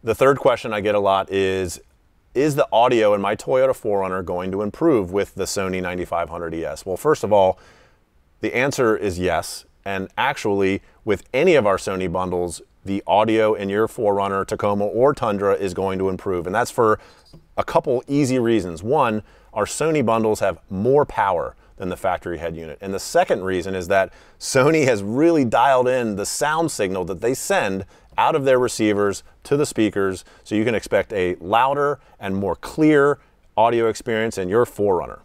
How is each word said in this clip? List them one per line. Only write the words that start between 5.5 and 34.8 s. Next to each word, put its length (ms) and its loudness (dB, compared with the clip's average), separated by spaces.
ninety-five 480 -4
hundred 240 -10
E 100 -6
S?" 220 -10
Well, 100 -6
first 280 0
of 100 2
all, 240 4
the 140 -4
answer 400 2
is 220 -4
yes. 480 -4
And 320 -6
actually, 680 0
with 180 -2
any 220 4
of 100 4
our 120 2
Sony 340 -4
bundles, 500 -4
the 220 -4
audio 480 4
in 120 -6
your 200 0
four 260 -2
runner, 320 -2
Tacoma, 400 -2
or 300 2
Tundra 400 0
is 180 -4
going 240 -2
to 120 0
improve. 360 -4
And 80 -6
that's 160 0
for 300 2
a 60 -2
couple 440 0
easy 300 2
reasons. 460 0
One, 400 0
our 100 0
Sony 400 0
bundles 340 2
have 200 -2
more 360 2
power 500 -2
than 120 -6
the 80 -6
factory 400 -4
head 180 -8
unit. 240 -12
And 140 -8
the 60 -6
second 440 -2
reason 300 -4
is 140 -6
that 260 2
Sony 460 2
has 160 2
really 440 2
dialed 420 4
in 280 0
the 120 -4
sound 440 -2
signal 340 -2
that 160 -8
they 120 0
send 520 -2
out 160 2
of 120 -2
their 120 6
receivers 680 0
to 140 0
the 80 2
speakers, 580 -2
so 100 -4
you 80 2
can 100 0
expect 380 -2
a 300 -2
louder 580 0
and 160 -6
more 220 -4
clear 640 2
audio 320 2
experience 480 -4
in 100 -4
your 180 4
four 340 0